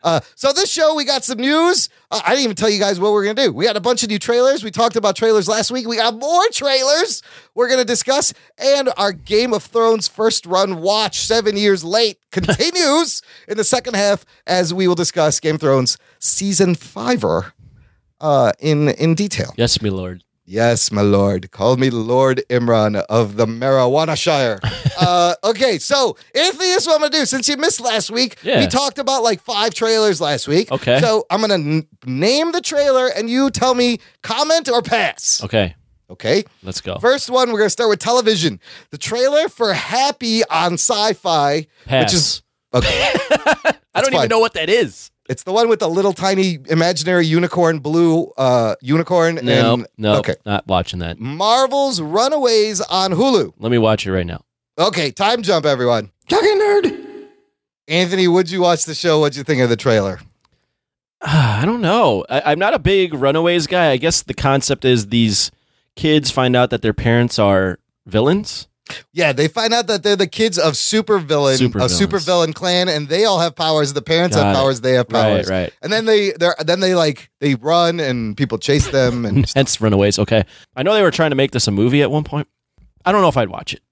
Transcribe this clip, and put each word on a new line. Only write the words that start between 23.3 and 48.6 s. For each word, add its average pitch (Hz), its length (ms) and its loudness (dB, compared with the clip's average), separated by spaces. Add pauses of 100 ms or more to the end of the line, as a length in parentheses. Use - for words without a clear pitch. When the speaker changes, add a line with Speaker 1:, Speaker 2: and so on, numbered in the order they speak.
Speaker 1:
the 117 80 2
Marijuana 135 720 0
Shire. 131 460 0
Speaker 2:
<laughs> 110 60 -2 (320)
Speaker 1:
Uh, 175 320 4 (100)
okay, 220 360 0
so 269 360 0 (200)
Anthony, 339 300 0
this 370 180 0
is - 40 -4
what 320 80 2
I'm 302 60 2
gonna 294 100 -2
do. 294 140 0
Since 262 240 -2
you 285 80 -2
missed - 220 0
last 226 320 -4
week, 240 320 -4
Speaker 2:
Yeah. - 160 0
Speaker 1:
we 277 80 2
talked 269 320 -2
about, 269 240 -2
like, 226 180 0
five 214 320 -4
trailers 220 480 0
last 147 260 -4
week. 170 240 0
Speaker 2:
Okay. 127 280 0
Speaker 1:
So 220 320 0
I'm 202 100 0
gonna 208 140 0
n-, 156 320 -2 (180)
name 226 460 0
the 349 100 -4
trailer, 277 460 0
and 220 200 -4
you 262 220 0
tell 254 240 0
me 240 260 0 (220)
comment 294 480 -2
or 240 140 0
pass. - 600 -2
Speaker 2:
Okay. 98 300 0 (380)
Speaker 1:
Okay. 143 320 -2 (180)
Speaker 2:
Let's 92 200 -12
go. 92 180 -8
Speaker 1:
First 254 320 0
one, 247 200 2
we're 220 80 -2
gonna 214 120 2
start 233 180 0
with 208 80 0
television. 208 600 0 (320)
The 147 80 -16
trailer 285 500 0
for 220 240 -2
Happy 233 800 -2
on 170 220 0
Sci-Fi, 165 920 0 (200)
Speaker 2:
Pass. 131 260 2
Speaker 1:
which - 20 0
is - 280 -2 (340)
okay. 123 120 2
Speaker 2:
<laughs> - 280 -2
I 508 480 0
Speaker 1:
That's - 140 0 (180)
Speaker 2:
don't 233 120 0
even 262 120 0
Speaker 1:
fine. 220 100 0
Speaker 2:
know 226 100 2
what 226 140 0
that 160 160 -6
is. - 400 -2 (200)
Speaker 1:
It's 135 140 -6
the 185 100 -6
one 233 140 2
with 226 120 2
the 175 100 0
little 190 240 0
tiny 190 460 0 (100)
imaginary 165 560 2
unicorn, 165 540 0
blue, 165 460 2 (120)
uh, 123 440 2